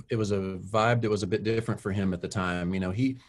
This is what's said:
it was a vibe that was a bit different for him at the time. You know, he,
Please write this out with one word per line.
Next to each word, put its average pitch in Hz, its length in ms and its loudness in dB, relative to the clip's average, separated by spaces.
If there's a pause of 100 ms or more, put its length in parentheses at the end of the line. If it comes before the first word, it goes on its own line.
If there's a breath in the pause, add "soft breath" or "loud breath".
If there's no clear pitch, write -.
it 123 60 0
was 107 160 0
a 95 280 -2
vibe 110 420 4
that 110 80 0
was 104 140 2
a 98 40 -2
bit 101 160 0
different 110 380 0
for 101 100 -2
him 95 220 0
at 87 80 -4
the 92 60 -6
time. 90 460 -2
You 95 60 0
know, 92 120 0
he, 131 260 0 (120 soft breath)